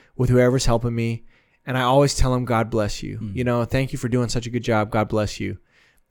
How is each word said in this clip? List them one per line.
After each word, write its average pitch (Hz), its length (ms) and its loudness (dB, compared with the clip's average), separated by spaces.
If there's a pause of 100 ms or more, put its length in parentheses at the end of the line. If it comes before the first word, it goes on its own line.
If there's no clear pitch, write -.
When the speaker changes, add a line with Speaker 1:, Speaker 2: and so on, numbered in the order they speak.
(160)
Speaker 1:
with 123 140 0
whoever's 123 360 4
helping 117 300 2
me, 117 300 -4 (400)
and 127 120 -4
I 127 40 0
always 139 340 4
tell 131 180 4
'em, 123 120 -2
"God 117 240 0
bless 107 340 -2
you." 104 160 -10
Speaker 2:
Mm. 104 160 -8
Speaker 1:
You 123 80 -2
know, 120 220 0
"Thank 131 260 -2
you 139 80 -10
for 127 80 -4
doing 120 220 0
such 120 180 -4
a - 20 -12
good 120 140 -6
job. 107 280 0
God 107 180 -2
bless 107 300 -2
you." 98 180 -6 (540)